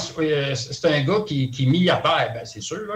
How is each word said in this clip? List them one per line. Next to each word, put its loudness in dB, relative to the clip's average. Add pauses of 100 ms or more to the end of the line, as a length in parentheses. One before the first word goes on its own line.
(180)
euh, 0
c'est -6
un 2
gars 2
qui, 0
qui -4
est 4
milliardaire, 4
ben, -8
c'est -14
sûr, -8 (180)